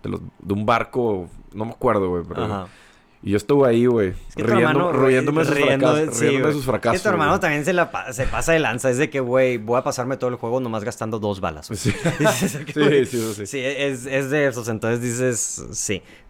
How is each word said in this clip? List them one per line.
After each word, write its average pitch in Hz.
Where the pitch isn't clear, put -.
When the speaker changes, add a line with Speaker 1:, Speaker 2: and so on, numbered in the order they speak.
Speaker 1:
De -
los, 92
de 98
un 104
barco, 113
no 107
me 113
acuerdo, 104
güey, 87
pero 85
Speaker 2:
Ajá. 98
Speaker 1:
y 101
yo 104
estuve 139
ahí, 117
güey, 107
Speaker 2:
Es -
que -
tu -
Speaker 1:
riendo-, -
Speaker 2:
hermano, 175
güey, 131
Speaker 1:
riéndome 143
de 156
sus 143
Speaker 2:
riendo 139
Speaker 1:
fracasos, 156
Speaker 2:
de, -
sí, -
Speaker 1:
riéndome 143
de 135
Speaker 2:
güey. 151
Speaker 1:
sus 147
Speaker 2:
Es 127
que 131
Speaker 1:
fracasos, 117
Speaker 2:
tu 214
hermano 160
Speaker 1:
güey. 190
Speaker 2:
también 151
se 180
la 175
pa-, 101
se 127
pasa -
de 160
lanza. 117
Es 123
de 147
que, 139
güey, 127
voy 110
a -
pasarme 127
todo 127
el 123
juego 120
nomás 113
gastando 113
dos 98
balas, -
güey. 107
Speaker 1:
Sí. 117
Speaker 2:
<laughs> -
Es 185
de 156
que, 147
Speaker 1:
Sí, 151
Speaker 2:
güey, 143
Speaker 1:
sí, 113
sí. 101
Speaker 2:
sí, 139
es, 135
es 135
de 143
esos. 117
Entonces 117
dices, 120
sí. -